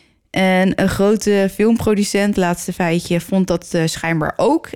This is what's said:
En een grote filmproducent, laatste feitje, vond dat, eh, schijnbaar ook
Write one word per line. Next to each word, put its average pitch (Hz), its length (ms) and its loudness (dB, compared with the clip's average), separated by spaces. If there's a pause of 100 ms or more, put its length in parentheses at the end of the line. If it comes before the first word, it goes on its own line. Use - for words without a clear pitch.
(300)
En 185 520 2
een 190 80 2
grote 202 640 2
filmproducent, 208 840 0
laatste 180 360 -2
feitje, 170 480 -2
vond 190 260 0
dat, - 260 -4
eh, 170 120 0
schijnbaar 160 520 -2
ook 294 380 0